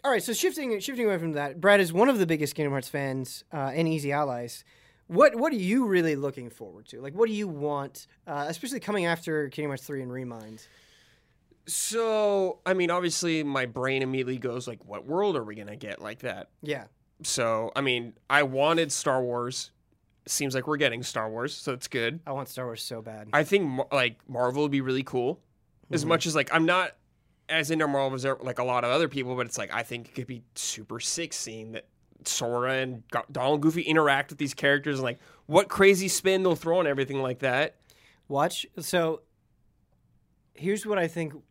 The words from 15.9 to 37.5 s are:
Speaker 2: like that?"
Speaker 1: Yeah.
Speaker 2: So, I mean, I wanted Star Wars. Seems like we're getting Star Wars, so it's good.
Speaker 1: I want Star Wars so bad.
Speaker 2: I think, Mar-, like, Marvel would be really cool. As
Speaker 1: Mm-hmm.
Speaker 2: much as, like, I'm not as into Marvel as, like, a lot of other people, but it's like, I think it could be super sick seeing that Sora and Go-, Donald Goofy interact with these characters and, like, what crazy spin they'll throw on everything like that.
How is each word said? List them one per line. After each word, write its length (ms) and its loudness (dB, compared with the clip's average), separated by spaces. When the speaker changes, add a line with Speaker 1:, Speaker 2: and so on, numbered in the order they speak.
Speaker 2:
like 200 -10
that?" 300 -8
Speaker 1:
Yeah. 220 -6
Speaker 2:
So, 540 0
I 40 0
mean, 340 0
I 140 6
wanted 500 2
Star 300 2
Wars. 480 -4
Seems 280 -2
like 120 -2
we're 120 2
getting 240 2
Star 280 -4
Wars, 240 -6
so 180 -6
it's 160 -8
good. 380 -2
Speaker 1:
I 60 -6
want 160 -6
Star 180 -8
Wars 160 -10
so 200 -8
bad. 300 -14
Speaker 2:
I 120 4
think, 200 2
Mar-, 280 -2
like, 260 2
Marvel 340 0
would 100 2
be 80 2
really 220 -2
cool. 380 -2
As 100 0
Speaker 1:
Mm-hmm. 80 -2
Speaker 2:
much 180 4
as, 80 -2
like, 180 2
I'm 140 4
not 300 2
as 200 0
into 160 2
Marvel 280 0
as, 100 -6
like, 160 -6
a 60 0
lot 200 0
of 60 0
other 180 4
people, 280 -4
but 100 -2
it's 120 -8
like, 140 -6
I 100 -4
think 260 -10
it 60 -20
could 120 -8
be 160 -12
super 440 -8
sick 360 -6
seeing 380 -10
that 140 -12
Sora 540 -2
and 320 -6
Go-, 200 -2
Donald 300 2
Goofy 220 2
interact 480 4
with 80 -16
these 160 -4
characters 440 2
and, 60 -2
like, 140 -4
what 220 6
crazy 400 6
spin 340 2
they'll 140 4
throw 220 2
on 80 4
everything 340 0
like 200 -2
that. 360 0